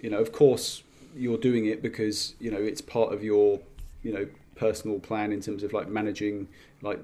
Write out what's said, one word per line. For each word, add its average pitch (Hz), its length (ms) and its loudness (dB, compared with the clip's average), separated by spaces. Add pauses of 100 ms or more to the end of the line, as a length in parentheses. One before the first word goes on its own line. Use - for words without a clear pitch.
You 113 100 -6
know, 104 80 -2
of 113 140 2
course, - 500 4 (320)
you're 120 240 -2
doing 120 280 2
it 107 160 0
because, 110 580 -4
you 117 100 -4
know, 101 80 -4
it's 104 220 -2
part - 320 0
of 104 100 -4
your, 104 380 6 (420)
you 113 100 -4
know, 98 140 -2 (300)
personal 107 420 -2
plan 107 340 -4
in 101 80 -4
terms 101 220 -8
of, 104 100 -4
like, 98 160 -4
managing, 104 600 -4 (340)
like, 101 220 -4